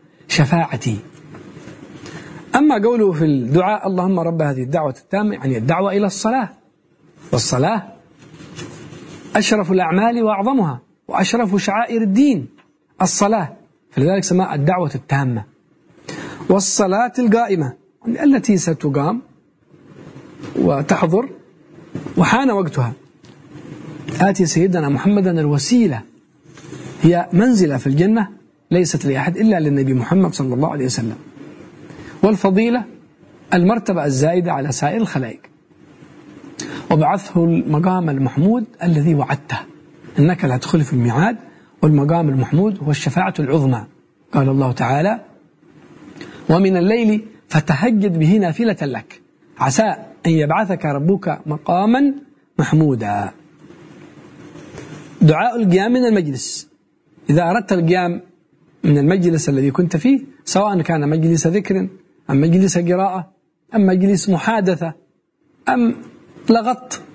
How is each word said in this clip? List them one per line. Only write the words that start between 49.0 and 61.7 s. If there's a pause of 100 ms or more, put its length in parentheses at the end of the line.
عسى (300)
أن
يبعثك
ربك
مقاما (460)
محمودا. (1900)
دعاء
القيام
من
المجلس، (600)
إذا
أردت
القيام (640)
من
المجلس
الذي
كنت
فيه، (240)
سواء
كان
مجلس
ذكر (420)